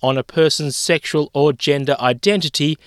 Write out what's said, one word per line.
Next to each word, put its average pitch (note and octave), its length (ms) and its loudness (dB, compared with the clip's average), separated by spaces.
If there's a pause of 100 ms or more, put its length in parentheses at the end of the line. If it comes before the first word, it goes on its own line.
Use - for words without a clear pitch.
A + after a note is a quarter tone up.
on C3+ 140 0
a B2+ 80 -4
person's D#3 500 0
sexual - 600 -2
or C#3+ 180 4
gender C#3 480 0
identity D3+ 880 0